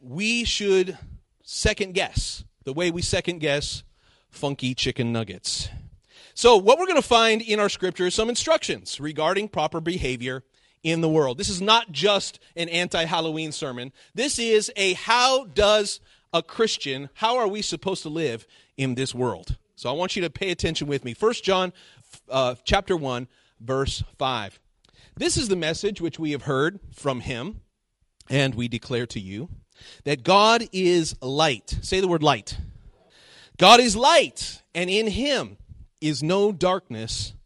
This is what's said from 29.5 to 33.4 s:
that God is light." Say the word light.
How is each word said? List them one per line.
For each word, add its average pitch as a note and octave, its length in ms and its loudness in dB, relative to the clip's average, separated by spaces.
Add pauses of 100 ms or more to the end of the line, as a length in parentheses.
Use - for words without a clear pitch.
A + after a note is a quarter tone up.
that C#3+ 200 -2
God G#3+ 500 6
is F3 480 2
light." C3+ 600 0
Say F#3+ 200 -2
the F#3+ 80 2
word D#3+ 140 2
light. C3 340 0 (1000)